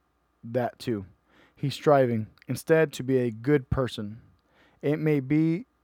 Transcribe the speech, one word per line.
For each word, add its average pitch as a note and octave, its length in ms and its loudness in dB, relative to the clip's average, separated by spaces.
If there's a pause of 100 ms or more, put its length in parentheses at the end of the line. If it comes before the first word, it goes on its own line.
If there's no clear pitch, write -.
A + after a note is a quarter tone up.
(420)
that A#2 380 -4
too. G#2 260 -4 (480)
He's C#3 200 -6
striving, B2 520 2 (220)
instead, D#3+ 460 2
to C3 100 -8
be C3 140 2
a B2 120 0
good B2+ 400 0
person. A2+ 500 -4 (640)
It D#3 160 -2
may D3+ 220 2
be D#3+ 460 0 (180)